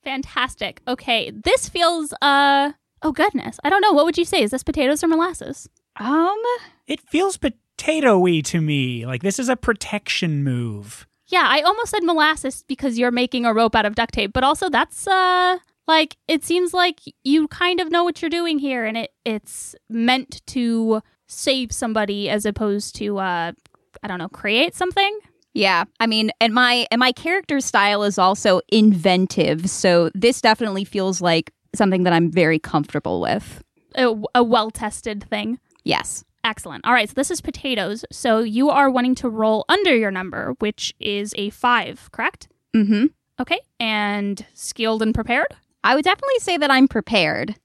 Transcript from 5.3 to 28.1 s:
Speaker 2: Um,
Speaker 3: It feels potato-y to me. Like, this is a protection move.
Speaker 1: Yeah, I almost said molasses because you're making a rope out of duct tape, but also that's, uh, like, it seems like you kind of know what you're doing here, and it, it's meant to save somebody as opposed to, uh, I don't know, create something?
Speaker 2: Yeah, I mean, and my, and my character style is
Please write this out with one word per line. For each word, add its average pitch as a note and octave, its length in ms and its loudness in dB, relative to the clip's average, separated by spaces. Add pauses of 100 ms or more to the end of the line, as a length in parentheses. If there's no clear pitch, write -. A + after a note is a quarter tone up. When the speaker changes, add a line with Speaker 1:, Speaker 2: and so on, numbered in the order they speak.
Speaker 2:
Um, D#4+ 420 0 (480)
Speaker 3:
It D4 140 -6
feels F#4 360 -2
potato-y A3+ 1080 0
to E3+ 140 -2
me. C3 440 -2
Like, B2+ 180 -6
this G3 160 -2
is B3 120 -4
a B3+ 60 0
protection F3+ 880 -4
move. A2+ 640 -6 (200)
Speaker 1:
Yeah, F4+ 200 0
I C4 140 2
almost G4+ 300 0
said G4 140 -2
molasses D#4 640 0
because B3+ 300 -4
you're B3 120 2
making B3 340 -2
a A#3 80 2
rope A3+ 220 2
out A3 100 4
of G#3 120 -2
duct A#3 180 -2
tape, G3+ 180 -4
but B3+ 120 -2
also D4+ 260 0
that's, - 360 -2
uh, F#4 520 2 (280)
like, D#4+ 300 2 (100)
it D#4 180 -2
seems F4 280 0
like F4+ 280 0 (240)
you D4+ 240 2
kind F4+ 320 0
of E4 100 -4
know E4+ 140 2
what F4 180 -4
you're E4 80 -2
doing E4+ 280 -2
here, B3+ 280 -4
and A3 100 -6
it, A3+ 140 -8 (160)
it's - 480 -8 (160)
meant A#3+ 560 0
to A3+ 560 0 (240)
save C4 460 -2
somebody G#3 580 -4
as G#3 160 -2
opposed G3+ 500 -4
to, G3+ 220 -6
uh, E3+ 340 -4 (500)
I - 40 -14
don't F#3 120 -8
know, E3+ 100 -8
create A3+ 460 -2
something? G4 440 -2 (360)
Speaker 2:
Yeah, F#3+ 300 2 (160)
I A3+ 60 0
mean, A3 240 0 (100)
and A3+ 140 2
my, B3 360 2
and A#3 100 0
my B3+ 120 4
character D#4+ 480 -2
style G#3 440 2
is G3+ 140 0